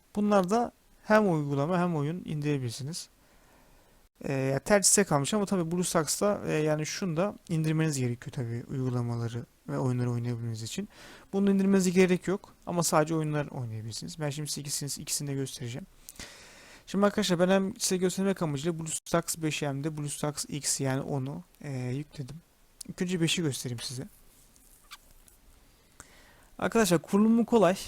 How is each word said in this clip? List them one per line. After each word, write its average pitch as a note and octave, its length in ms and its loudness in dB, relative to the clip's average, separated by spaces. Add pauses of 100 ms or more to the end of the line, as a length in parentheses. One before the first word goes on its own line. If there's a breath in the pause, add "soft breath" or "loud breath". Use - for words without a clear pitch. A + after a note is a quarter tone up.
(160)
bunlarda G#3 560 2 (300)
hem G#3+ 320 4
uygulama D3 440 0
hem F3 180 2
oyun D3+ 280 -2
indirebilirsiniz. D3 840 -4 (1160 soft breath)
Ee, D3 80 -4
ya C3+ 260 0
tercih G3+ 300 4
size G3+ 160 6
kalmış C#3+ 300 0
ama G#3 120 0
tabii F3 260 0
BlueStacks'ta, F3+ 760 0
e, D#3+ 60 -2
yani D3+ 340 0
şunu E3+ 300 -4
da G3+ 180 -2 (140)
indirmeniz D#3 500 0
gerekiyor B2 340 -4
tabii A#2 360 -6
uygulamaları A#2+ 800 -4 (220)
ve C#3+ 100 -4
oyunları B2 320 0
oynayabilmeniz A#2 520 -4
için. G3 260 -8 (440 loud breath)
Bunu G3 180 2
indirmenize F#3+ 400 4
gerek F3+ 380 4
yok - 260 -4 (120)
ama E3+ 160 0
sadece D#3+ 320 4
oyunlar D3+ 320 -2
oynayabilirsiniz. A#2+ 720 -8
Ben D3 100 -2
şimdi D3 200 -6
size - 100 -6
ikisini, C#3+ 420 -6
ikisini C#3+ 260 -4
de C#3 60 -4
göstereceğim. C3 520 -6 (1000 loud breath)
Şimdi G3+ 200 2
arkadaşlar F#3 320 2
ben F3+ 100 4
hem F#3+ 300 2
size - 180 0
göstermek F#3 460 0
amacıyla D#3 360 -2
BlueStacks D#3+ 600 -2
beşi D3+ 300 -2
hem C#3 160 -4
de D#3 140 -4
BlueStacks D3 500 -4
X - 320 -4
yani C3+ 200 0
onu, C#3+ 440 -4 (160)
e, D3 120 -10
yükledim. C3 640 -6 (520)
İlk - 140 -6
önce F#3 180 0
beşi E3 220 2
göstereyim B2 380 -4
size. C3 280 -10 (2500 soft breath)
Arkadaşlar F#3 440 4
kurulumu A3 440 4
kolay. G3 300 6 (100)